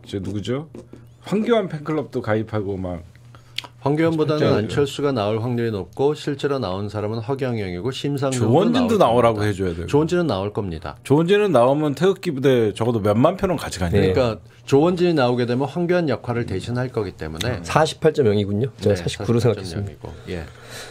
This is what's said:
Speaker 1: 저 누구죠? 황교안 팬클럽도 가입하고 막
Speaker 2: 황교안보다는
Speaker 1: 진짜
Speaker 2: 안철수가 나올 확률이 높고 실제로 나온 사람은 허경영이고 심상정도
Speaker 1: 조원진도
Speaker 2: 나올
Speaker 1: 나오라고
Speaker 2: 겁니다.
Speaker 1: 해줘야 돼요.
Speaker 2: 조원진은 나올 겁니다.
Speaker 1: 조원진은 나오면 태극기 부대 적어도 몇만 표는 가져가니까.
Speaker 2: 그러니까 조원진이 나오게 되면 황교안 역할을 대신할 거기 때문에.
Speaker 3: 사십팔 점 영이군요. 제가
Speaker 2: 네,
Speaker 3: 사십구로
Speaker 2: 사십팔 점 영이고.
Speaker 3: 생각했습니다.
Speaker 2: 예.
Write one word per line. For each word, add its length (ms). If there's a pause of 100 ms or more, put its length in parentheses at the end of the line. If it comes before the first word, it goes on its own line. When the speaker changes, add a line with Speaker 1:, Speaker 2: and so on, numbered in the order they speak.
Speaker 1:
저 120
누구죠? 500 (540)
황교안 460
팬클럽도 520
가입하고 560
막 280 (760)
Speaker 2:
황교안보다는 580
Speaker 1:
진짜 180
Speaker 2:
안철수가 560
나올 300
확률이 280
높고 440
실제로 440
나온 300
사람은 300
허경영이고 720
심상정도 600
Speaker 1:
조원진도 460
Speaker 2:
나올 200
Speaker 1:
나오라고 240
Speaker 2:
겁니다. 100
Speaker 1:
해줘야 240
돼요. 120
Speaker 2:
조원진은 400
나올 280
겁니다. 500
Speaker 1:
조원진은 480
나오면 420
태극기 360
부대 420
적어도 280
몇만 360
표는 200
가져가니까. 440
Speaker 2:
그러니까 400 (240)
조원진이 480
나오게 320
되면 240
황교안 400
역할을 380
대신할 420
거기 240
때문에. 500
Speaker 3:
사십팔 520
점 120
영이군요. 420 (120)
제가 140
Speaker 2:
네, 80
Speaker 3:
사십구로 360
Speaker 2:
사십팔 260
점 200
영이고. 240
Speaker 3:
생각했습니다. 240
Speaker 2:
예. 140 (440)